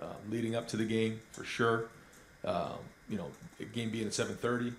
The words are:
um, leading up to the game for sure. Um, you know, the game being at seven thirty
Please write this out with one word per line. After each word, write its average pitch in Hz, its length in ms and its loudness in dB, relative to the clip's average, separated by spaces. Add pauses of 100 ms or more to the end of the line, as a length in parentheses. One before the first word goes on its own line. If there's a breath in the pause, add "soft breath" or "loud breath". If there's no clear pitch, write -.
um, - 160 -8 (140)
leading 113 260 0
up 117 120 -2
to 107 100 -2
the 110 60 4
game 110 360 2 (120)
for - 120 -8
sure. 113 440 4 (560 loud breath)
Um, 87 340 0 (300)
you 107 100 -2
know, 85 80 -4 (320)
the - 80 -8
game 113 240 -2
being 110 160 -2
at 101 80 -2
seven 113 220 0
thirty 120 420 2